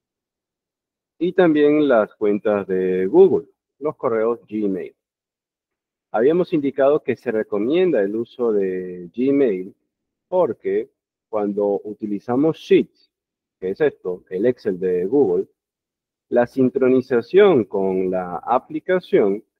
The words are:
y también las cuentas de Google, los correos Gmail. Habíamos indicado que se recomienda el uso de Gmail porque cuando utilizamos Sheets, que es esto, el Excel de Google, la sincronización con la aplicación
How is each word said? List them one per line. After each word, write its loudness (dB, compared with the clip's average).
y -2
también 4
las 2
cuentas -2
de -2
Google, 4
los -6
correos -2
Gmail. -6
Habíamos 0
indicado 0
que -4
se -8
recomienda 0
el -2
uso -4
de -4
Gmail -2
porque -2
cuando -2
utilizamos -4
Sheets, -2
que -6
es -6
esto, -4
el -2
Excel -2
de -2
Google, 0
la 2
sincronización 2
con -2
la -6
aplicación -2